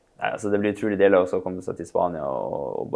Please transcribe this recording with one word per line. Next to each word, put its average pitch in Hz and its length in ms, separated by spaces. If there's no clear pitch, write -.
nei, - 80
altså, 104 180
det 101 140
blir 104 100
utrolig 104 240
deilig 98 240
også 92 220
å - 20
komme 92 220
seg 90 100
til 85 140
Spania 87 340
og, 65 560
og - 160